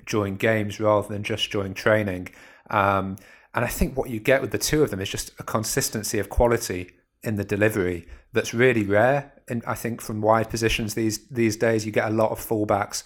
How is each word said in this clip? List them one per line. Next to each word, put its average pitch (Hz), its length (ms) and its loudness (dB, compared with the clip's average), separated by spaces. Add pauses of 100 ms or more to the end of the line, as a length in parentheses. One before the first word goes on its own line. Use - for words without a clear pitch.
during 101 300 -2
games 107 420 0
rather 107 300 2
than 104 160 -8
just - 260 -4
during 98 240 -4
training. 104 540 0 (420)
Um, 98 460 2 (380)
and 117 100 0
I - 20 0
think 143 300 -2
what 131 120 -2
you 113 120 -6
get 135 200 4
with 120 120 -4
the 104 60 -2
two 151 260 2
of 110 60 2
them 98 100 -4
is 98 100 -4
just - 300 -8
a - 20 -14
consistency 110 760 -2
of 98 80 -4
quality 113 640 0 (320)
in 113 100 -2
the 101 100 -2
delivery 101 640 0 (260)
that's 110 220 0
really 117 300 4
rare, 120 480 2 (160)
and 117 180 -6
I 120 80 -4
think 117 260 -6
from 107 200 -8
wide 110 280 4
positions 110 460 -2
these, 110 320 -2
these 117 300 2
days, 113 280 2
you 110 60 -6
get 110 180 0
a 110 60 -2
lot 110 160 2
of 113 80 -6
fullbacks 107 680 -2